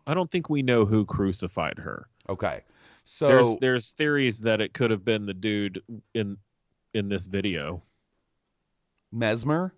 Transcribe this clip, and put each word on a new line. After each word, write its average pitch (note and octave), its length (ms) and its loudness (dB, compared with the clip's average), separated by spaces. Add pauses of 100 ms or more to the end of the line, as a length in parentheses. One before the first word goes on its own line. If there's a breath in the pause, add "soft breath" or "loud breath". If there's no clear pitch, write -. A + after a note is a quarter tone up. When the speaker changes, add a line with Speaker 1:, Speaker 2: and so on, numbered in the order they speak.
Speaker 1:
I C#3 80 -2
don't F3+ 160 -2
think F3 180 -2
we D3 140 0
know A#2+ 220 4
who G#2+ 200 4
crucified F#2 720 -2
her. - 280 -12 (220)
Speaker 2:
Okay. F2+ 320 -6 (440 soft breath)
So - 220 -2
Speaker 1:
There's, B2 300 8
there's B2+ 360 0
theories C#3 480 0
that A2 200 2
it G#2 120 -4
could A#2+ 180 0
have G2 140 -2
been A2 200 0
the G2 80 -6
dude G2+ 480 -4 (320)
in, G2+ 240 -4 (560)
in G2+ 160 -2
this F#2+ 160 -4
video. F#2 560 -4 (1300)
Speaker 2:
Messmer? A#2 640 0